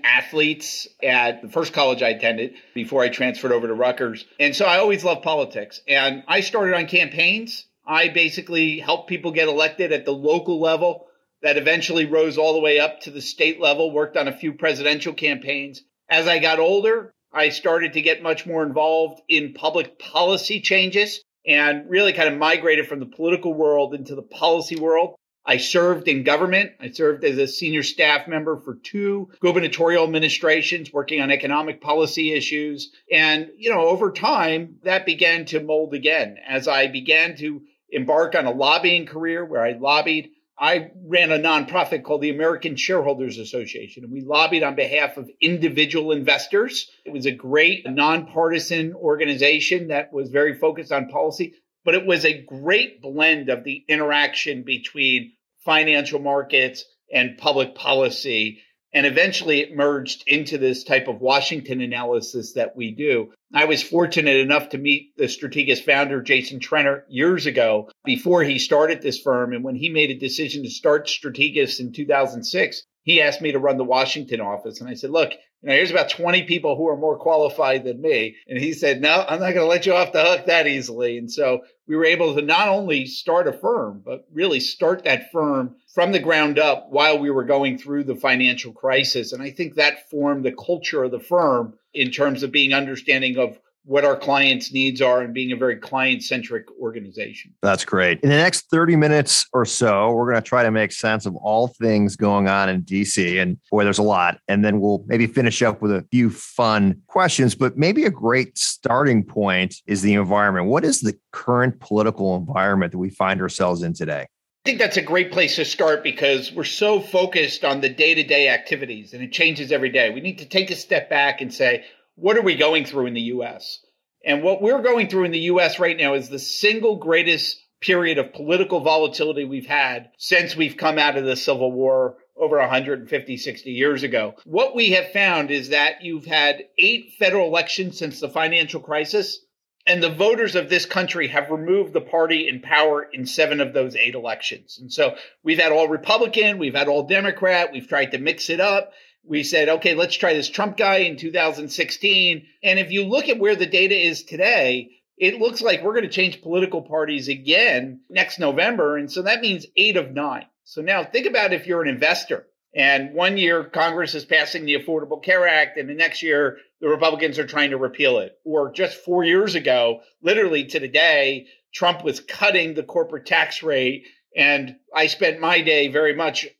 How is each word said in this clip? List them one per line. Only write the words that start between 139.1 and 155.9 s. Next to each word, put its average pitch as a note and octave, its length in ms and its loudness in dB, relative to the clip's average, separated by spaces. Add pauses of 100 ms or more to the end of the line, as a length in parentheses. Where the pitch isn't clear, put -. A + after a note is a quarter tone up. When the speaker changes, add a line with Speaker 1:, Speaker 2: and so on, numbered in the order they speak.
Speaker 1:
and F3+ 160 2
the E3 80 2
voters G#3 440 2
of E3 140 0
this F3 160 2
country F3 440 -4
have C#3+ 220 -2
removed E3 440 0
the D3+ 80 0
party D#3+ 440 0
in B2+ 140 -6
power D3 540 2
in C3 100 -8
seven D3 380 0
of B2+ 100 -2
those C3 240 -2
eight A#2+ 180 0
elections. - 640 -8
And B2+ 140 -16
so C#3 240 0 (260)
we've D#3+ 160 2
had E3 140 4
all D#3 160 4
Republican, G#3+ 720 0
we've C#3 160 -4
had C#3 140 0
all C#3+ 180 0
Democrat, F#3 640 0
we've B2+ 160 -12
tried C3+ 240 0
to - 60 -4
mix D#3+ 320 -4
it F3 100 0
up. G3 320 0 (320)
We D3+ 180 -4
said, D3+ 280 2
"Okay, D#3+ 240 2
let's E3+ 220 0
try F3 180 2
this D3 160 -2
Trump G3+ 260 -4
guy G3 220 4
in F3 180 0
two E3 160 -8
thousand D#3+ 380 -2
sixteen." F3+ 760 0 (160)
And F#3+ 160 2
if F3+ 120 -2
you G3 140 0
look A#3 240 0
at A#3 100 0
where G#3 180 2
the F3 100 0
data F#3+ 320 2
is E3+ 240 0
today, D3+ 680 0 (280)
it G#3 220 0
looks A#3 200 0
like G#3 220 0
we're G#3 120 -2